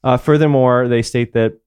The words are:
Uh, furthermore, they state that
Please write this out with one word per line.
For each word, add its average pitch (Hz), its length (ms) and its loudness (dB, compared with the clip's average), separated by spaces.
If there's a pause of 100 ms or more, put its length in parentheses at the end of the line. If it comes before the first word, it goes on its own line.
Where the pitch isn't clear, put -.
Uh, 127 120 0
furthermore, 131 720 0
they 120 140 0
state 120 320 -4
that 113 340 -2